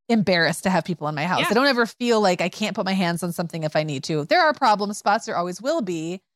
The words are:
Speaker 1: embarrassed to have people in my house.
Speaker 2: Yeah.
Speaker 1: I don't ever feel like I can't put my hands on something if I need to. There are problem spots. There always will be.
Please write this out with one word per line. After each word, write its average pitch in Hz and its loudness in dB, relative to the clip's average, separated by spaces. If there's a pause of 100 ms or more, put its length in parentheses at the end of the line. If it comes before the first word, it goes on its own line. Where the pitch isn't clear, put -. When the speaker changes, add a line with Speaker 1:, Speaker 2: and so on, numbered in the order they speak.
Speaker 1:
embarrassed 175 2
to 196 0
have 170 2
people 156 -6
in 156 -4
my 143 -2
house. 185 0
Speaker 2:
Yeah. 330 0
Speaker 1:
I - 2
don't 262 4
ever 240 2
feel 233 0
like 180 4
I 180 0
can't 208 -4
put 202 -2
my 190 0
hands 170 0
on 175 -4
something 170 -6
if 151 -4
I 156 2
need 147 -6
to. 151 -2
There 339 4
are 311 4
problem 208 2
spots. 208 0
There 185 -6
always 180 -4
will 294 -2
be. 175 -6 (140)